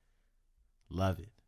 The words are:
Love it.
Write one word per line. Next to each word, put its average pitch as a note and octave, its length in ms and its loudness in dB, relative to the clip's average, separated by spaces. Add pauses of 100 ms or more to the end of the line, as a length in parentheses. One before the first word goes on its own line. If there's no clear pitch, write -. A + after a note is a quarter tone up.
(880)
Love F#2 300 2
it. F2 120 -14 (180)